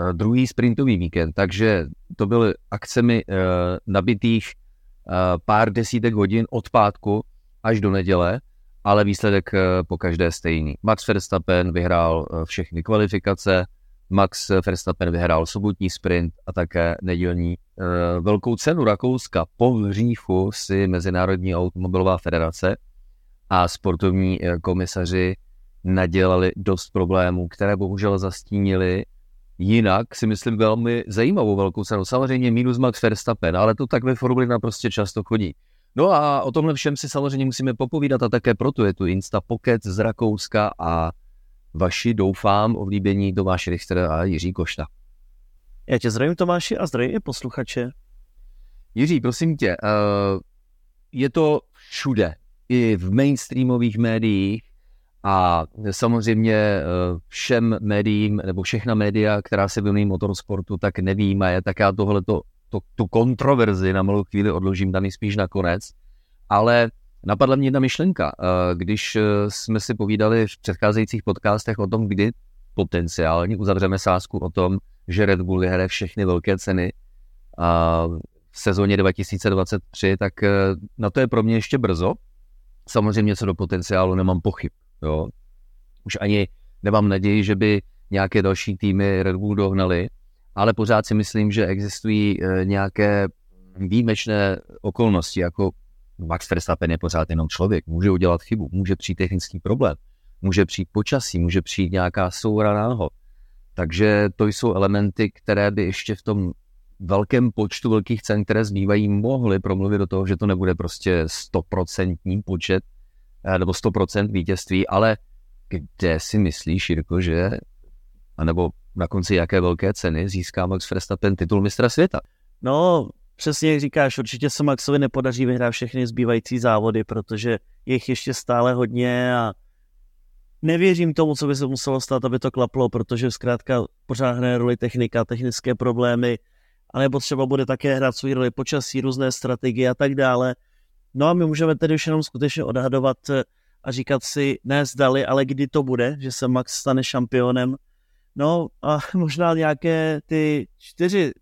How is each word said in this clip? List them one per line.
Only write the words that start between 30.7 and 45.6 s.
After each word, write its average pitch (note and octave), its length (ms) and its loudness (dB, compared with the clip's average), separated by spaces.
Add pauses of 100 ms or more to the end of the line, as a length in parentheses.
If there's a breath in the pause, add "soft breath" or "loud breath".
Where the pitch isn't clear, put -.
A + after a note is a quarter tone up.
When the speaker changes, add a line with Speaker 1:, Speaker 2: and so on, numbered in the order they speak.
Speaker 1:
zajímavou A#2 500 2
velkou G2 280 0
cenu. G2 200 -2
Samozřejmě B2+ 460 0
minus A#2+ 280 2
Max B2+ 240 0
Verstappen, G#2+ 540 0
ale G#2+ 180 4
to C3 120 -4
tak A#2+ 180 -2
ve B2+ 100 2
formuli B2+ 320 0
naprosto A#2 440 -2
často G#2 360 -2
chodí. G#2 280 -2 (420)
No F3+ 140 4
a D3 320 2
o B2 100 -4
tomhle D#3 220 2
všem C#3+ 220 -2
si C#3 120 -10
samozřejmě C3+ 360 -2
musíme C3 300 -2
popovídat C3 480 0
a A#2+ 60 2
také A#2 260 2
proto A#2+ 300 0
je G2 100 2
tu F#2+ 120 -2
Insta F#2+ 340 -2
Pocket A#2 440 -2
z F#2+ 140 -4
Rakouska G#2+ 800 -2
a E2 340 -2 (640)
vaši, F#2 380 0
doufám, G#2 640 2
oblíbení G2 580 0
Tomáš F#2 320 0
Richter F2 320 -2
a E2 260 0
Jiří F2+ 280 -2
Košta. D#2+ 340 -6 (1000)